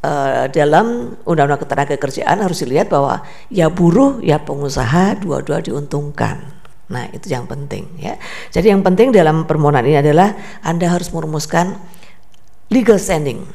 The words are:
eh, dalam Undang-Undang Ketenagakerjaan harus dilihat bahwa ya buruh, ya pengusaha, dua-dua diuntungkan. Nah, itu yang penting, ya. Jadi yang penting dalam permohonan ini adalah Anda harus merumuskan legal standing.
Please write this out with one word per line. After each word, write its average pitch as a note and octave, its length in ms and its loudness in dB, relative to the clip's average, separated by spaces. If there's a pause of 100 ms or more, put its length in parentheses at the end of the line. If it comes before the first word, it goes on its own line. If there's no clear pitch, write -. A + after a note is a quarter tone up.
eh, C3+ 480 0
dalam G#3 720 2
Undang-Undang D#3 400 2
Ketenagakerjaan C#3+ 800 -2
harus E3+ 160 -4
dilihat C#3+ 260 0
bahwa C#3 380 0 (240)
ya E3+ 160 2
buruh, F3+ 560 4
ya D3+ 160 2
pengusaha, C#3+ 800 0
dua-dua D3+ 420 -2
diuntungkan. C#3+ 880 -6 (400)
Nah, A#2+ 240 -8
itu - 160 -14
yang B2+ 240 -6
penting, C#3 480 -10
ya. - 160 -8 (400)
Jadi F3+ 160 4
yang G3 160 4
penting G3 240 6
dalam D#3+ 400 4
permohonan D3 320 4
ini C#3+ 160 4
adalah D#3 380 4 (260)
Anda E3+ 320 0
harus F3+ 160 -4
merumuskan E3 640 -2 (960)
legal G#3+ 320 4
standing. D3+ 400 -2 (120)